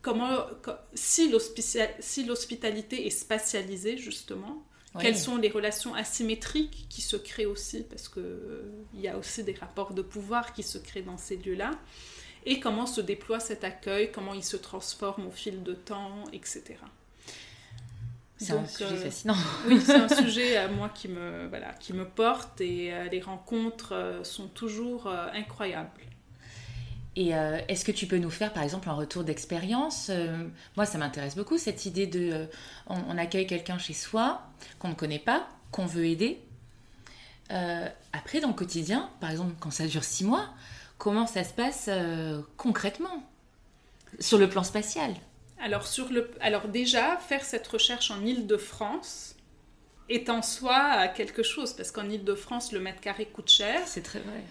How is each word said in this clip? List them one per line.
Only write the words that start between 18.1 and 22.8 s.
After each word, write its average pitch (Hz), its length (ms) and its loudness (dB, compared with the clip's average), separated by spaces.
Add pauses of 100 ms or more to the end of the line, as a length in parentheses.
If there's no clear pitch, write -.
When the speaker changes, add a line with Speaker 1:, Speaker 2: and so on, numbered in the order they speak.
Speaker 2:
C'est 185 100 -2
un 147 40 4
Speaker 1:
Donc, 156 140 0
Speaker 2:
sujet - 220 -4
Speaker 1:
euh, 175 40 0
Speaker 2:
fascinant. 190 400 0 (140)
<laughs> - 160 -2
Speaker 1:
oui, 233 180 12
c'est 180 100 10
un 226 140 12
sujet, 247 500 6
euh, 190 120 2
moi, 202 240 0
qui - 140 -10
me, 175 400 -6
voilà, - 260 -8
qui - 180 -12
me 185 140 -4
porte - 560 2
et, 175 300 -2